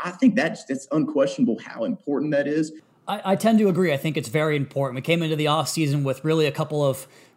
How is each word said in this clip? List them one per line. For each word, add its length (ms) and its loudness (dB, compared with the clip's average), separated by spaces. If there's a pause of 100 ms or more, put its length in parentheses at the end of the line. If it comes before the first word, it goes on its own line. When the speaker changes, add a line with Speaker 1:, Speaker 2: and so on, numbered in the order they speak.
Speaker 1:
I 60 -6
think 240 4
that's, 320 -2
that's 260 -8
unquestionable 720 0
how 200 -10
important 480 -4
that 140 0
is. 240 -2 (380)
Speaker 2:
I, 160 -6
I 120 2
tend 240 4
to 80 4
agree. 240 2
I 40 0
think 200 -2
it's 120 -4
very 280 0
important. 400 -2
We 60 -6
came 200 2
into 140 0
the 80 0
offseason 580 0
with 220 -2
really 220 2
a 40 2
couple 340 -2
of 220 -2 (300)